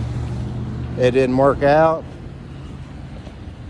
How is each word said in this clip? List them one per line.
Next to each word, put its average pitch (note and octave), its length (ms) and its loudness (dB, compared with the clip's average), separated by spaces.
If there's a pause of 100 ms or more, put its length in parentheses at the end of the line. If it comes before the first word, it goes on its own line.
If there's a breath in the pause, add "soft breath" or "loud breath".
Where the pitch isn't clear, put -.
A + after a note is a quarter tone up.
(1000)
it B2+ 120 6
didn't B2+ 260 4
work C3+ 260 6
out. D#3+ 400 6 (1700)